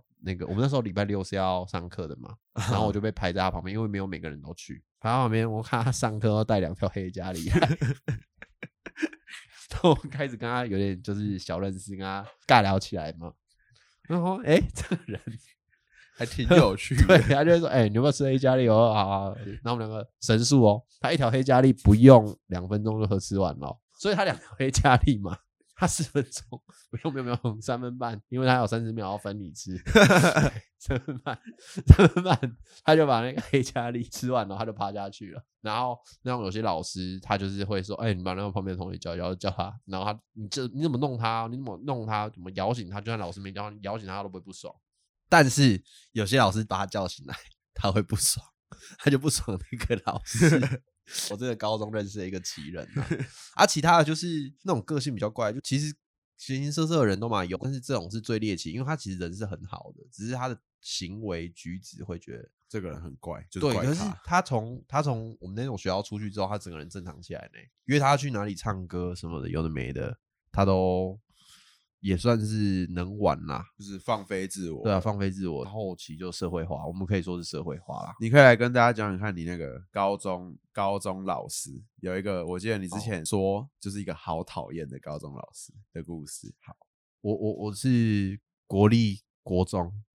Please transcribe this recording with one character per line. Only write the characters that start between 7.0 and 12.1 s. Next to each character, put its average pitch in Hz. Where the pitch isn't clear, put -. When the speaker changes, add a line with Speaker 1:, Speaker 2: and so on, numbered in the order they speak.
Speaker 1:
加 95
里 82
来， -
<laughs> 160
然 -
后 180
我 147
开 139
始 123
跟 117
他 123
有 101
点 98
就 104
是 104
小 87
认 98
识， 95
跟 95
他 95